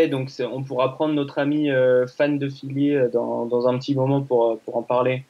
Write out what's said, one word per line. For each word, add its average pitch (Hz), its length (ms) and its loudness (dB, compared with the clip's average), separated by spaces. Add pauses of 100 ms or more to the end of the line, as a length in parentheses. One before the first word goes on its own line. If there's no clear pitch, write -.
(100)
donc 135 180 -4
c'est, 131 160 -6
on 127 180 -6
pourra 131 320 -2
prendre 156 200 -2
notre 143 240 -4
ami, 147 320 0
euh, 127 360 4
fan 147 320 0
de 139 100 -2
Philly, 139 460 -2
euh, 127 140 2
dans, 117 380 -2
dans 120 220 0
un 127 100 0
petit 139 160 -2
moment 135 260 0
pour, 120 320 2
euh, 113 120 -8
pour - 120 -6
en 117 60 -4
parler. 127 480 0